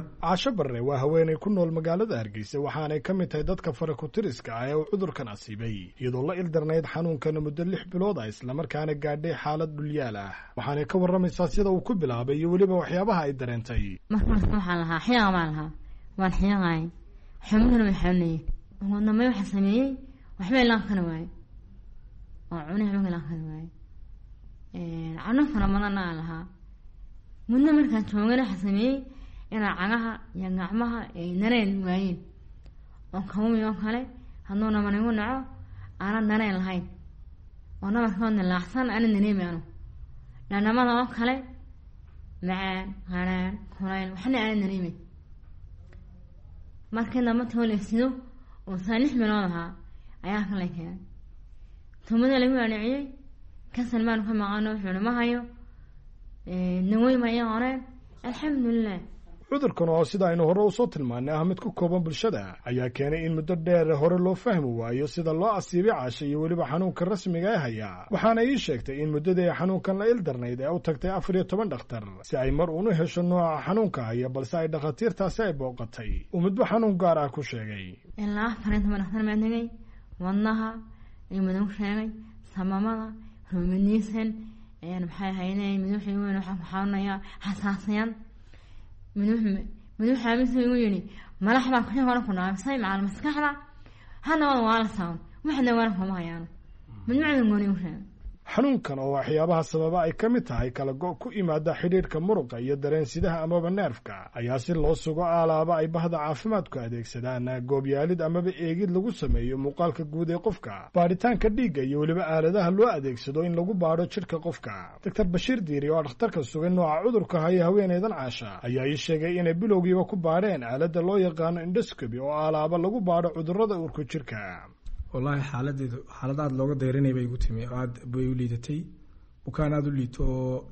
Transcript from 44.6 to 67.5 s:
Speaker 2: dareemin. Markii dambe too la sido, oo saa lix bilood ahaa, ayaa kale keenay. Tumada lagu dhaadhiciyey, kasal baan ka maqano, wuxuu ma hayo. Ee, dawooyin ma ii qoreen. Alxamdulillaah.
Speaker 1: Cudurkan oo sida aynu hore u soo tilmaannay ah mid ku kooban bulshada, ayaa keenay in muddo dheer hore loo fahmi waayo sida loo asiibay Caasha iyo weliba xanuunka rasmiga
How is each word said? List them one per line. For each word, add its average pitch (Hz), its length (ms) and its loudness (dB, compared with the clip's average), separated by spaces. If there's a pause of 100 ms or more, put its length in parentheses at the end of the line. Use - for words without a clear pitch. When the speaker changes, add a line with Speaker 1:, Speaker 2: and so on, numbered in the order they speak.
Speaker 2:
dareemin. 190 340 -2 (1900)
Markii 233 320 -2
dambe 233 260 2
too 233 180 0
la 208 120 2
sido, 226 300 2 (580)
oo 190 120 -6
saa 208 220 0
lix 269 140 4
bilood 214 320 2
ahaa, 170 240 -4 (540)
ayaa 202 240 -2
kale 185 220 -2
keenay. 170 280 -8 (1080)
Tumada 247 360 4
lagu 254 160 4
dhaadhiciyey, 233 480 0 (680)
kasal 233 340 0
baan 226 180 2
ka 220 100 -2
maqano, 214 380 0
wuxuu 196 320 -2
ma 240 120 2
hayo. 240 260 2 (1040)
Ee, 180 340 0
dawooyin 226 380 4
ma 233 120 2
ii 240 120 0
qoreen. 240 360 0 (440)
Alxamdulillaah. 240 800 0 (480)
Speaker 1:
Cudurkan 233 400 2
oo 165 160 6
sida 190 220 0
aynu 170 160 4
hore 180 220 6
u 196 60 6
soo 240 160 2
tilmaannay 131 480 -2
ah 156 100 2
mid 185 140 0
ku 226 120 -6
kooban 175 320 2
bulshada, 151 600 -2
ayaa 123 240 0
keenay 151 360 -2
in 165 100 0
muddo 160 200 0
dheer 165 400 4
hore 170 220 4
loo 180 180 4
fahmi 180 320 2
waayo 120 400 -2
sida 160 260 -2
loo 190 200 2
asiibay 185 400 2
Caasha 127 320 -4
iyo 147 160 0
weliba 165 240 0
xanuunka 170 400 0
rasmiga 180 480 0